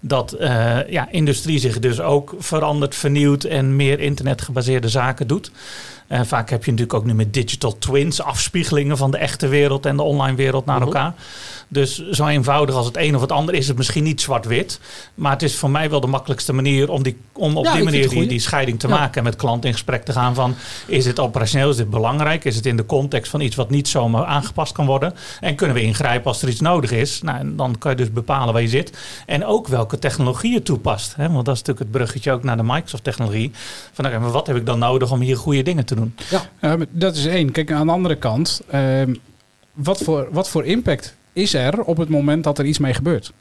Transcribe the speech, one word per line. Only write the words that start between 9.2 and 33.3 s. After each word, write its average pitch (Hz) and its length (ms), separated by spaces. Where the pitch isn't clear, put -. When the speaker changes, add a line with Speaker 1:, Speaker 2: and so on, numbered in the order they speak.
Speaker 1:
wereld 139 380
en 139 100
de 147 60
online 139 340
wereld 131 300
naar 139 100
Speaker 2:
Mhm. 127 100
Speaker 1:
elkaar. 147 280
Dus 139 400
zo 151 160
eenvoudig 143 480
als 120 120
het 120 100
een 147 180
of 127 60
het 143 120
ander 156 220
is 139 140
het 131 80
misschien 135 280
niet 156 160
zwart-wit. 123 600
Maar 143 180
het 143 100
is 147 140
voor 139 140
mij 151 200
wel 147 100
de 123 60
makkelijkste 135 460
manier 135 380
om, 151 120
die, 131 140
om 156 240
op 156 80
Speaker 2:
Ja, - 60
Speaker 1:
die - 0
Speaker 2:
ik - 40
vind 165 100
Speaker 1:
manier 147 160
Speaker 2:
het 135 80
Speaker 1:
die, 117 100
Speaker 2:
goeie. 170 100
Speaker 1:
die 120 120
scheiding 123 400
te 135 80
Speaker 2:
Ja. - 60
Speaker 1:
maken 139 240
en 123 60
met 117 120
klanten 117 320
in 120 60
gesprek 123 300
te - 80
gaan 123 220
van, 127 200
is 131 180
dit 123 160
operationeel, 131 500
is 131 60
dit 110 140
belangrijk, 147 540
is 117 120
het 113 100
in 117 100
de 117 100
context 139 440
van 151 100
iets 131 160
wat 117 140
niet 143 180
zomaar 117 360
aangepast 151 480
kan 147 140
worden 139 280
en 156 140
kunnen 139 220
we 120 60
ingrijpen 120 440
als 127 160
er 135 60
iets 117 120
nodig 151 300
is? 123 320
Nou, 143 160
en 139 180
dan 127 220
kan 147 120
je 127 60
dus 120 160
bepalen 120 400
waar 117 100
je 117 60
zit 135 300
en 151 180
ook 220 240
welke 120 300
technologie 139 540
je 233 100
toepast, 120 540
hè? 151 160
Want 127 120
dat 135 100
is 117 80
natuurlijk 131 160
het 107 120
bruggetje 123 420
ook 127 100
naar 123 140
de 113 60
Microsoft 123 420
technologie. 110 460